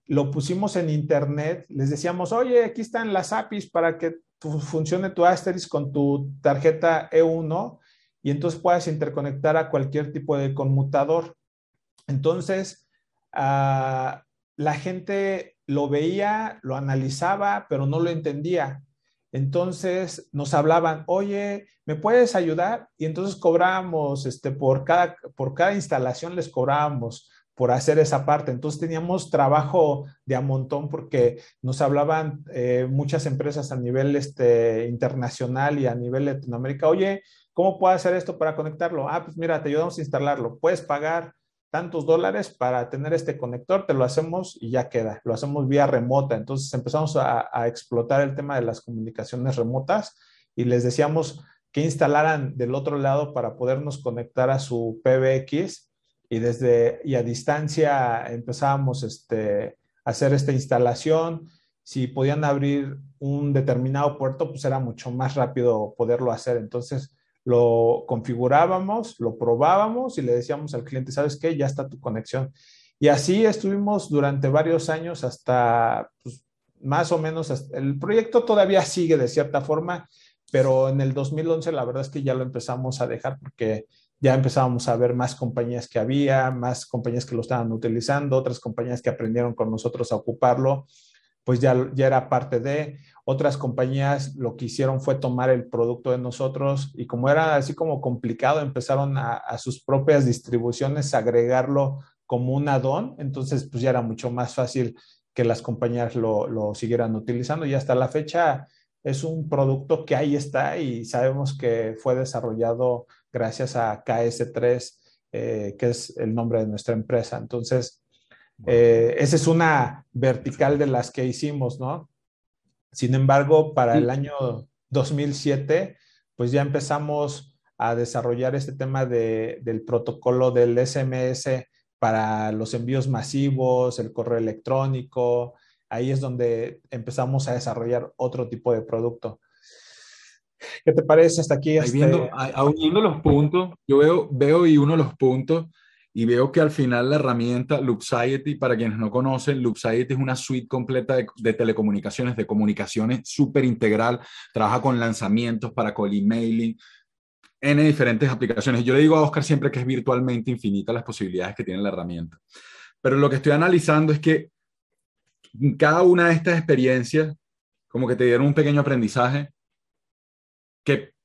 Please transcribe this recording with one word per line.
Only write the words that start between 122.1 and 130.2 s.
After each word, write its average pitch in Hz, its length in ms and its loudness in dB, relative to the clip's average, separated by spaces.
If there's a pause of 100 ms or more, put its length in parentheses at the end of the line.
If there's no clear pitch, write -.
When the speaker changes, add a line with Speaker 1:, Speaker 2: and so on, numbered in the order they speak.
Speaker 1:
Sin 127 240 0
embargo, 143 580 4
para 120 200 2
Speaker 2:
Sí. - 60 6
Speaker 1:
el 120 100 2
año 139 240 -4 (560)
dos 135 240 0
mil 143 200 -2
siete, 147 640 -2 (380)
pues 120 160 -2
ya 139 100 2
empezamos 147 960 -4 (200)
a 117 180 0
desarrollar 120 580 -2
este 139 200 -4
tema 135 340 -4
de, 113 560 -2
del 113 180 -4
protocolo 123 680 0